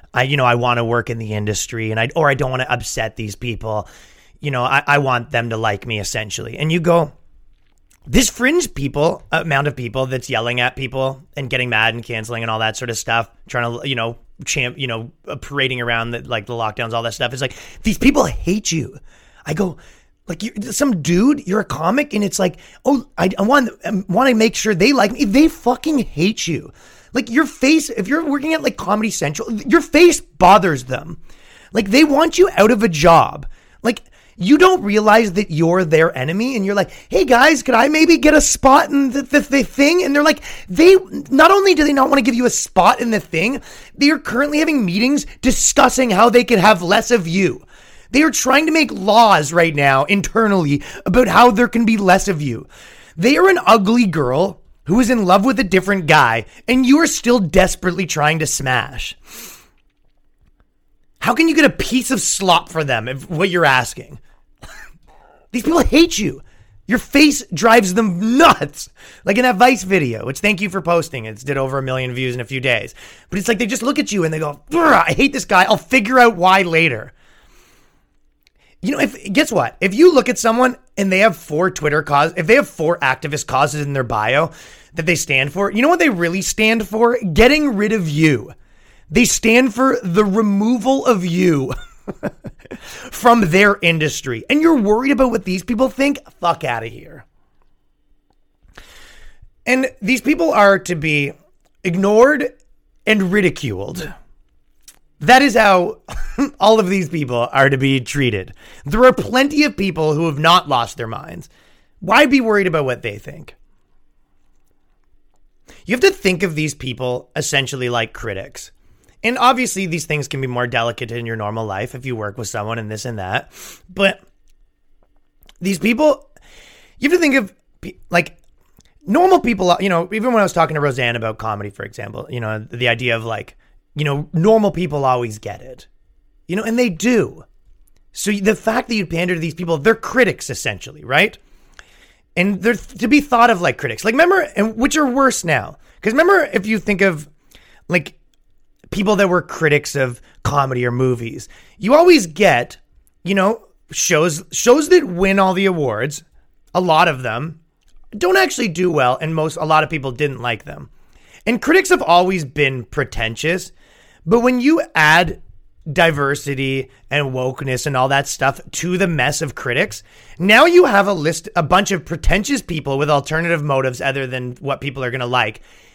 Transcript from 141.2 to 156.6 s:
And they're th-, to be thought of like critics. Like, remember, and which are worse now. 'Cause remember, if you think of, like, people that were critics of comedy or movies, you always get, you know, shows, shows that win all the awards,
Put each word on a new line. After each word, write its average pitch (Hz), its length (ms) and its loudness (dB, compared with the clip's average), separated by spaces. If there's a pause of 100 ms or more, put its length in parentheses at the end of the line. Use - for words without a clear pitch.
And 180 260 -2
they're 233 120 0
th-, - 260 -14
to - 80 -2
be 277 120 4
thought 240 300 4
of 185 100 0
like 165 160 -2
critics. 117 280 -8
Like, 226 100 0
remember, 349 420 2
and 214 200 -2
which 262 200 0
are 294 100 2
worse 254 380 0
now. 131 320 -4 (240)
'Cause 220 140 -2
remember, 339 380 2
if 202 140 -4
you 220 120 -2
think 196 240 -2
of, 160 260 0 (600)
like, - 300 -4 (720)
people 202 260 -2
that 196 120 2
were 180 140 0
critics - 540 -2
of 127 240 -4 (220)
comedy 135 420 -2
or 123 60 -2
movies, 120 580 -4 (300)
you 233 160 0
always 320 320 6
get, 151 520 0 (440)
you 185 120 -4
know, 196 320 -2 (240)
shows, 160 640 -2
shows 302 360 2
that 349 160 6
win 190 340 0
all 190 160 2
the 190 120 0
awards, 147 580 -4 (500)